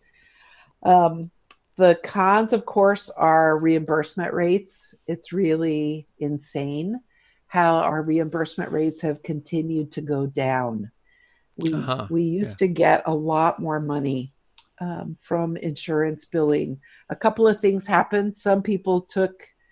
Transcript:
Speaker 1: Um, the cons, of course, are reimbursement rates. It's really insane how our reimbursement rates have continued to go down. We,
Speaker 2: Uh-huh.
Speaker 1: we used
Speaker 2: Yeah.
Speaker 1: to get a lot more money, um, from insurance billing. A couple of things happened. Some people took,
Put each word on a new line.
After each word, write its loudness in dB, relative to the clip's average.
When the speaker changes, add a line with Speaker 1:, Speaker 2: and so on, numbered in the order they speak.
Speaker 1:
Um, 4
the 6
cons, 2
of 0
course, 2
are 4
reimbursement 0
rates. -2
It's -8
really -2
insane -6
how 2
our 0
reimbursement -4
rates -2
have -4
continued -6
to -10
go -2
down. -2
We, -2
Speaker 2:
Uh-huh. -4
Speaker 1:
we 0
used -4
Speaker 2:
Yeah. 2
Speaker 1:
to -2
get 4
a -2
lot 0
more -4
money, -4
um, -10
from -4
insurance -4
billing. 0
A -8
couple 2
of 2
things 0
happened. 0
Some 2
people 0
took, -4